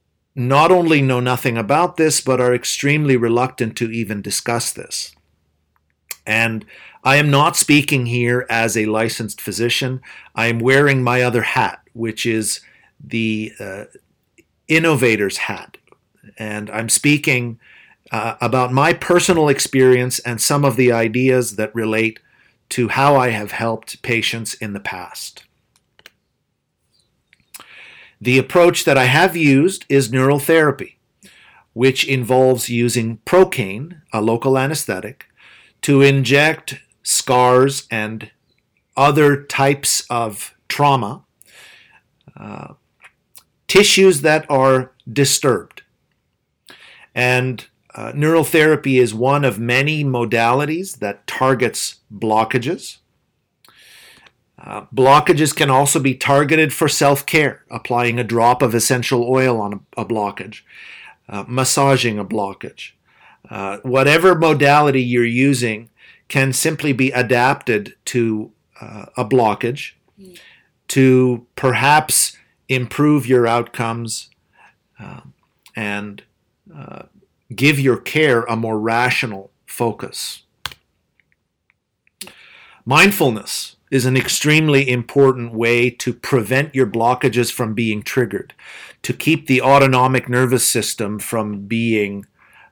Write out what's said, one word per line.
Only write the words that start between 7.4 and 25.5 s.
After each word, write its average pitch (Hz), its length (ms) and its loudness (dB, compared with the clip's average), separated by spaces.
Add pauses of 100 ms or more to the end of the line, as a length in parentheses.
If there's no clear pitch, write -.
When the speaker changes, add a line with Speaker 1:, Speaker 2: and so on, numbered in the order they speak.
Speaker 1:
speaking 143 520 0
here 120 420 -2
as 113 300 -2
a 107 80 0
licensed 110 560 -4
physician. 120 580 -4 (340)
I 117 120 -2
am 117 120 -2
wearing 135 440 2
my 123 180 0
other 120 220 0
hat, - 400 -4 (100)
which 113 320 -8
is 110 360 -4 (380)
the, 110 600 -6
uh, 101 240 -14 (800)
innovator's 127 720 2
hat. - 400 -12 (600)
And 107 320 -10
I'm 113 180 -6
speaking, 123 720 -2 (500)
uh, 113 300 -6
about 123 320 0
my 151 220 2
personal 175 560 2
experience 127 680 2
and 117 200 -6
some 143 240 0
of 123 120 2
the 127 140 4
ideas 117 640 0
that 107 180 -6
relate 110 440 -2 (520)
to 120 180 -2
how 139 280 2
I 127 120 2
have 104 240 -6
helped - 480 -8
patients 113 540 -4
in 107 180 -10
the 98 80 -10
past. - 640 -14 (2750)